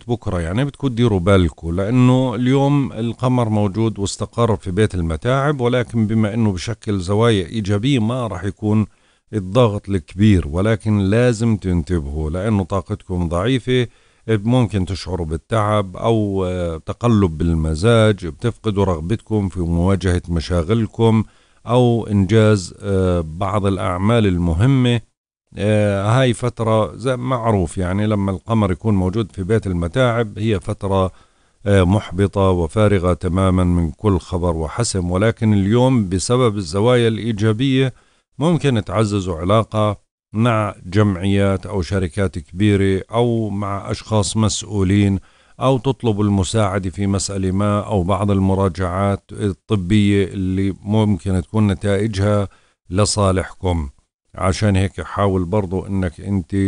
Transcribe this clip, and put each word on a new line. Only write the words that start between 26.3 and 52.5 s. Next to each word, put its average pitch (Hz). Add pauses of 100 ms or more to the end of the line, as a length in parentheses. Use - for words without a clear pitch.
فترة 110
زي 123
معروف، 117
يعني 95
لما 98
القمر 101
يكون 104
موجود 92
في 95
بيت 104
المتاعب 107
هي 107
فترة، 95 (540)
آه، 98
محبطة 95
وفارغة 90
تمامًا 92
من 87
كل 98
خبر 87
وحسم، 87
ولكن 107
اليوم 110
بسبب 107
الزوايا 107
الإيجابية 113 (460)
ممكن 139
تعززوا 98
علاقة 104 (360)
مع 107 (100)
جمعيات 98
أو 95
شركات 95
كبيرة 95
أو 117
مع 101
أشخاص 107
مسؤولين، 101 (400)
أو 127
تطلبوا 113
المساعدة 101
في 101
مسألة 98
ما، 104
أو 98
بعض 98
المراجعات 95
الطبية 101
اللي 95
ممكن 101
تكون 107
نتائجها 101 (420)